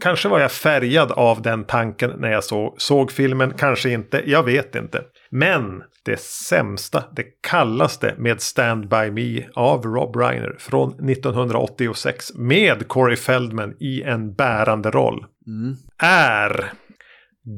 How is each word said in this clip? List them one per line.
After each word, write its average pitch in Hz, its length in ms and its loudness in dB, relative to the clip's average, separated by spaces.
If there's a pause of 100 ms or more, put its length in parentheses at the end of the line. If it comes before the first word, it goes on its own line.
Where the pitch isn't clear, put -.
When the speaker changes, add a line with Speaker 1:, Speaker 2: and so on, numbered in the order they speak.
Speaker 1:
Kanske 180 280 0
var 190 120 4
jag 131 120 2
färgad 139 600 2
av 117 300 4
den 113 220 -2
tanken 117 540 -2
när 113 140 -2
jag 107 120 0
så-, 107 340 -4
såg 135 340 2
filmen. 131 440 0
Kanske 135 340 0
inte. 120 400 -2
Jag 151 120 4
vet 135 320 0
inte. 113 280 -6 (280)
Men 127 520 0 (240)
det 110 140 -4
sämsta, - 840 -4 (120)
det 117 80 -8 (240)
kallaste 127 720 0
med 117 220 0
Stand 113 480 -2
By 107 220 2
Me 120 340 -4 (100)
av 127 280 2
Rob 120 340 -2
Reiner 120 420 0
från 135 400 0
nittonhundraåttiosex 127 1400 -2
med 135 540 2
Corey 123 280 2
Feldman 113 640 -2
i 131 220 -6
en 110 320 -4
bärande 110 560 2
roll 113 340 0 (220)
Speaker 2:
Mm. 113 300 -6 (260)
Speaker 1:
är 123 720 4 (840)